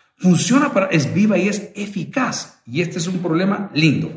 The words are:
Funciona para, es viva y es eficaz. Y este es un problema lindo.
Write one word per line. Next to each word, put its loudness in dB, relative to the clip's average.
Funciona 4
para, 2
es -2
viva 2
y 0
es -6
eficaz. -6
Y -4
este -4
es -4
un -4
problema -2
lindo. 2